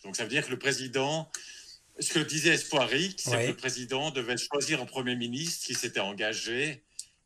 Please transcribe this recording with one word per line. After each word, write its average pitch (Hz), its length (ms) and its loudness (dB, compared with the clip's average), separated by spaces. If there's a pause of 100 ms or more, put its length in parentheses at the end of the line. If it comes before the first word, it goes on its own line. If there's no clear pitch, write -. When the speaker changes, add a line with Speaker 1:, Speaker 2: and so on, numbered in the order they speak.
Speaker 1:
Donc, 98 100 -8
ça 120 80 -2
veut 110 60 -2
dire 143 180 0
que 135 40 -10
le 127 80 -2
président, 135 720 0 (680)
ce - 140 0
que 160 80 6
disait 151 340 4
Espoir 143 400 4
X, 190 300 0
c'est 127 60 0
Speaker 2:
Ouais. 117 140 4
Speaker 1:
que 131 40 4
le - 80 0
président 127 560 -2
devait 123 240 -2
choisir 143 440 0
un 120 60 -4
Premier 127 300 -2
ministre 123 500 -4
qui 127 80 -4
s'était 117 260 -2
engagé 110 840 -2 (420)